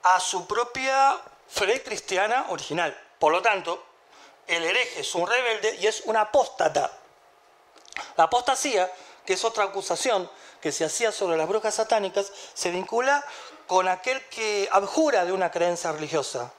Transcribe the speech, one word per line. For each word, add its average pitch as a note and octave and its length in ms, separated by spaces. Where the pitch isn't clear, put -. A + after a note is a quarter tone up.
A F3+ 160
su F3+ 280
propia C4 720
fe A3 340
cristiana G#3 680
original. D#3+ 500
Por D3+ 120
lo F3 120
tanto, F#3+ 420
el E3+ 180
hereje G#3+ 360
es - 140
un F3 120
rebelde A3 500
y F#3 100
es G#3+ 200
un A3 100
apóstata. F3 760
La E3 80
apostasía, B3 680
que F#3+ 80
es F#3 100
otra A3 200
acusación F#3+ 680
que D3+ 120
se E3 120
hacía G#3+ 280
sobre F3 240
las D#3 120
brujas G#3+ 260
satánicas, G3+ 580
se - 160
vincula B3 540
con F#3 220
aquel B3+ 400
que G#3 440
abjura G3+ 520
de F3 80
una F#3 180
creencia E3+ 420
religiosa D3 680